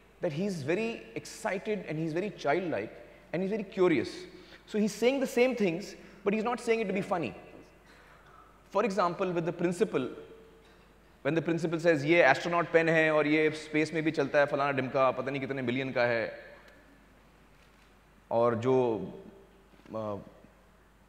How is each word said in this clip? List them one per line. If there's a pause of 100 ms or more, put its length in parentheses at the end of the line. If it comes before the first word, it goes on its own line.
(220)
that
he's
very (120)
excited
and
he's
very
childlike (400)
and
he's
very
curious." (520)
So
he's
saying
the
same
things, (300)
but
he's
not
saying
it
to
be
funny. (1400)
For
example,
with
the
principal, (1120)
when
the
principal
says,
"Ye
astronaut
pen
hai
aur
ye
space
mein
bhi
chalta
hai,
falana
dhimka, (120)
pata
nahi
kitne
million
ka
hai, (2000)
aur
jo, (1200)
uh, (920)